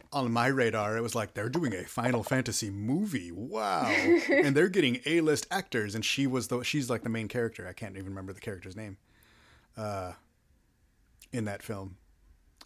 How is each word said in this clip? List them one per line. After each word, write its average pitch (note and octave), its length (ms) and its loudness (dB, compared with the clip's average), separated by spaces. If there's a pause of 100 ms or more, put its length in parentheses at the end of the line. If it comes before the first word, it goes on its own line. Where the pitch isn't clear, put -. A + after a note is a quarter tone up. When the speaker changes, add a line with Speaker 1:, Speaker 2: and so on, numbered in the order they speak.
(120)
Speaker 1:
on B2+ 180 0
my A#2 180 4
radar, A2+ 500 4
it - 20 0
was A#2 140 -4
like, G#2+ 180 -2
"They're G#2+ 160 -4
doing C#3 240 0
a F2+ 120 -6
Final A#2+ 380 0
Fantasy B2+ 460 0
movie. G#2+ 640 -2
Wow." F#3+ 520 0
Speaker 2:
<laughs> - 440 4 (160)
Speaker 1:
And C#3 100 4
they're E3+ 140 6
getting C#3+ 380 2
A-list D#3 440 2
actors, A2 440 -2
and A2 100 -4
she C#3 220 2
was B2+ 220 0
the, B2 140 -2
she's, B2+ 280 -2
like, A2+ 120 0
the A#2 60 -4
main A2+ 200 -2
character. A2+ 380 -4
I F#2 60 -10
can't F#2+ 240 -12
even F#2+ 140 -10
remember F#2+ 240 -10
the G2 60 -20
character's F#2 360 -10
name, G#2 220 -12 (760)
uh, G2 380 -6 (1200)
in A2+ 140 -4
that G2+ 160 -6
film. G2 340 -10 (680)